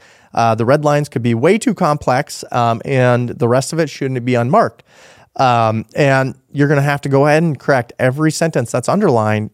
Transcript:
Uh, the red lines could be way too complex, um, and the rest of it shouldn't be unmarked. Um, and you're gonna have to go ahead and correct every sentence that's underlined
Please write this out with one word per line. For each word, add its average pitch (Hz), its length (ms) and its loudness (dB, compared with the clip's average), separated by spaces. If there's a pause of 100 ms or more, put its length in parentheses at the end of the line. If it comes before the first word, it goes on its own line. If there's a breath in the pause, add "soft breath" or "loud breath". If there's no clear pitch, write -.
(340 soft breath)
Uh, 117 220 2
the 117 80 -4
red 143 220 2
lines 147 240 0
could 117 140 -6
be 120 100 0
way 151 240 2
too 214 160 -2
complex, 147 800 -2
um, 117 320 0
and 123 440 0
the - 180 -4
rest 127 260 0
of 160 60 -4
it 160 100 -2
shouldn't 131 340 -6
be 123 120 0
unmarked. 135 480 0 (520 soft breath)
Um, 113 580 0
and 135 420 0 (180)
you're 143 160 2
gonna 143 140 2
have 143 180 -2
to 143 80 -6
go 139 180 4
ahead 156 160 4
and 151 160 -2
correct 131 400 0
every 147 320 0
sentence 156 400 -2
that's 123 160 -4
underlined 110 680 0